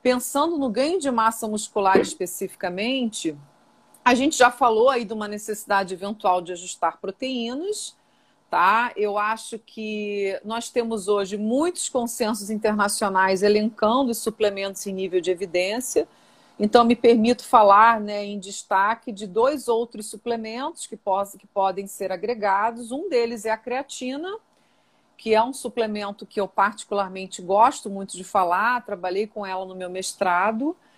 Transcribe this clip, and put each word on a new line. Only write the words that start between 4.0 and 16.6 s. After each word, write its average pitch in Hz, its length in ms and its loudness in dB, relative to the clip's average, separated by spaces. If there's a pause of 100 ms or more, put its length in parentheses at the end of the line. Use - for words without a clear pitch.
a 247 80 6
gente 269 240 2
já 247 140 8
falou 240 380 4
aí 247 140 0
de 208 100 -8
uma 214 140 -6
necessidade 202 680 -4
eventual 185 480 -2
de 175 100 -12
ajustar 175 480 -6
proteínas, 262 960 -8 (540)
tá? 208 460 2
Eu 208 220 -2
acho 208 400 -4
que 208 840 -6
nós 226 260 -8
temos 226 380 -4
hoje 202 300 0
muitos 269 520 0
consensos 226 600 -2
internacionais 202 920 2
elencando 220 720 2
os 220 80 -4
suplementos 196 680 -2
em 196 80 -6
nível 185 260 -2
de 175 120 -2
evidência. 190 760 -2 (520)
Então, 233 260 6